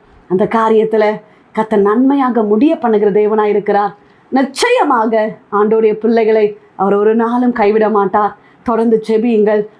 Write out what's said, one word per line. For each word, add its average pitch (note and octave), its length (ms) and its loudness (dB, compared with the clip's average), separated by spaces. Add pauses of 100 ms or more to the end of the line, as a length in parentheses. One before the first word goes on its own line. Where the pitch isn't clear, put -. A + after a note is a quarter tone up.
(300)
அந்த F#3+ 140 0
காரியத்துல G#3+ 760 0 (300)
கர்த்தர் G#3+ 300 -2
நன்மையாக B3 640 0
முடிய A3 340 2
பண்ணுகிற G#3+ 340 0
தேவனாய் G#3 440 0
இருக்கிறார். G3+ 400 -2 (360)
நிச்சயமாக B3+ 1040 -2 (140)
ஆண்டவருடைய G#3+ 420 0
பிள்ளைகளை A3 640 0 (180)
அவர் G3 200 0
ஒரு G#3+ 200 2
நாளும் A#3+ 360 0
கைவிட G#3+ 380 0
மாட்டார். G3+ 460 0 (280)
தொடர்ந்து A3+ 440 0
ஜெபியுங்கள், G#3+ 580 0 (140)